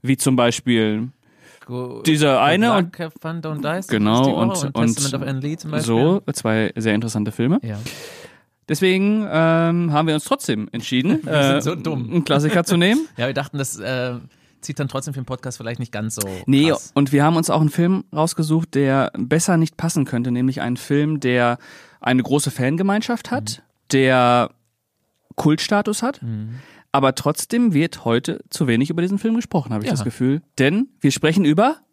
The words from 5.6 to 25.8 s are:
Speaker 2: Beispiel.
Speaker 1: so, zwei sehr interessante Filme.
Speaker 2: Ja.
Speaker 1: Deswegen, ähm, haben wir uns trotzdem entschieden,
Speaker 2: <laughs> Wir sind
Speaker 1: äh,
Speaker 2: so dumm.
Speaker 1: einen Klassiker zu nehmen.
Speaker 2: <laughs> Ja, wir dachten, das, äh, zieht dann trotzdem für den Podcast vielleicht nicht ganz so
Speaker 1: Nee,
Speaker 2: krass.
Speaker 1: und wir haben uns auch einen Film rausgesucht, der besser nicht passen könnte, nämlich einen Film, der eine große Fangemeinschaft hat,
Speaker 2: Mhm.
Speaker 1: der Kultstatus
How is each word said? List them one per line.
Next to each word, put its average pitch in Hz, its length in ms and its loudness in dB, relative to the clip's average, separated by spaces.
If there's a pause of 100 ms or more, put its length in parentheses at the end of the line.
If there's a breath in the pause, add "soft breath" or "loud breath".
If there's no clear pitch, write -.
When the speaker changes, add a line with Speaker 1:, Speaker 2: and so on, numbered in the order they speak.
Speaker 2:
Beispiel. 147 220 0
Speaker 1:
so, 156 280 4 (100)
zwei 110 420 0
sehr 110 200 0
interessante 107 360 -2
Filme. 135 320 0
Speaker 2:
Ja. 104 160 -8 (920 loud breath)
Speaker 1:
Deswegen, 190 600 2
ähm, 165 600 2
haben 156 160 2
wir 156 60 0
uns 151 100 -2
trotzdem 117 480 -2
entschieden, 131 480 0
Speaker 2:
<laughs> 311 40 -14
Wir 147 180 0
sind 135 160 2
Speaker 1:
äh, - 20 0
Speaker 2:
so 165 140 -4
dumm. 139 360 -6
Speaker 1:
einen 170 140 0
Klassiker 165 400 2
zu 175 140 0
nehmen. 233 320 2
Speaker 2:
<laughs> - 80 -20
Ja, 120 80 -2
wir 135 80 -4
dachten, 139 240 -6
das, 131 200 -6
äh, 123 360 -4 (480 soft breath)
zieht - 180 -10
dann 139 80 -2
trotzdem 135 260 -6
für 131 60 -8
den 123 60 -10
Podcast 127 320 -10
vielleicht 117 200 -8
nicht 120 140 -8
ganz 107 240 -6
so 101 100 -6 (200)
Speaker 1:
Nee, 139 240 4
Speaker 2:
krass. - 240 -4
Speaker 1:
und 139 180 2
wir 143 100 4
haben 165 140 4
uns 160 140 0
auch 156 100 2
einen 151 100 4
Film 175 340 2 (100)
rausgesucht, 160 600 0
der 139 420 2
besser 151 420 0
nicht 160 180 0
passen 165 280 -2
könnte, 123 280 -2
nämlich 127 300 0
einen 120 160 -2
Film, 147 420 0
der 123 380 2 (420 loud breath)
eine 127 220 2
große 143 280 -2
Fangemeinschaft 196 800 -2
hat, 107 320 -8
Speaker 2:
Mhm. - 300 -20
Speaker 1:
der 127 580 4 (840)
Kultstatus 202 680 0